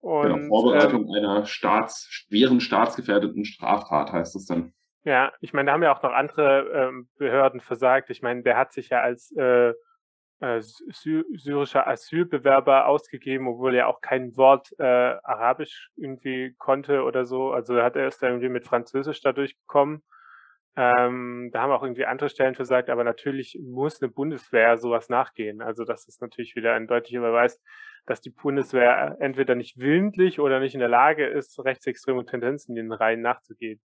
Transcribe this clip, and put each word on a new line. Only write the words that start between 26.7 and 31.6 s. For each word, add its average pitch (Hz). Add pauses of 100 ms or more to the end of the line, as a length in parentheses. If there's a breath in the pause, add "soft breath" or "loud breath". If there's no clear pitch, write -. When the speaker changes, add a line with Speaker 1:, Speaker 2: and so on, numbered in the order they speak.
Speaker 2:
ein 113
deutlicher 120
Beweis, 120 (440 loud breath)
dass 120
die 127
Bundeswehr 135
entweder 131
nicht 123
willentlich 180
oder 135
nicht 135
in 127
der 120
Lage 143
ist, 139